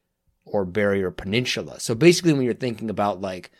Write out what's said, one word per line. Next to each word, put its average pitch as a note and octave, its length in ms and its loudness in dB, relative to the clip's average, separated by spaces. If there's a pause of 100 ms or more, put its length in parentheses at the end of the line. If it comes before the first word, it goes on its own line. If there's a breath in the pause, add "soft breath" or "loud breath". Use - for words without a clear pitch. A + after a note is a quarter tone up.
(460)
or G2+ 180 -2
barrier G2 460 0
peninsula. F#2+ 720 -4
So B2 140 -4
basically, E3+ 380 6
when C#3 100 2
you're A#2 120 0
thinking A2+ 340 -6
about, G2+ 320 -2
like, F#2 400 -8